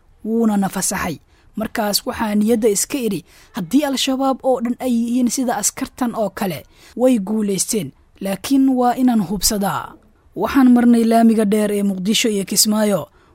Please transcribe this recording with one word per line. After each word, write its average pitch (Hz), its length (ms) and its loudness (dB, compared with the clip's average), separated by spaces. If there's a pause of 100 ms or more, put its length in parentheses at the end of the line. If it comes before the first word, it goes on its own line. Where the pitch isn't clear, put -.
(260)
wuuna 220 320 0
na 196 120 0
fasaxay. 185 500 -6 (360)
Markaas 208 520 -4
waxaa 226 280 -4
niyadda 220 340 2
iska - 280 -2
idhi, 208 240 -4 (320)
"Haddii 220 320 0
Al-Shabaab 269 580 0
oo 262 200 2
dhan 247 160 -2
ay 254 140 -4
yihiin 240 360 0
sida 240 320 -2
askartan - 540 -4
oo 208 140 -2
kale, 180 340 -6 (340)
way 247 220 4
guulaysteen, 196 720 -2 (300)
laakiin 269 480 0
waa 247 260 2
inaan 247 320 2
hubsadaa." 190 640 -4 (420)
Waxaan 247 360 4
marnay 240 320 6
laamiga 226 420 4
dheer 208 260 0
ee 202 120 -2
Muqdisho 196 460 0
iyo 196 180 -2
Kismaayo. 208 600 0 (280)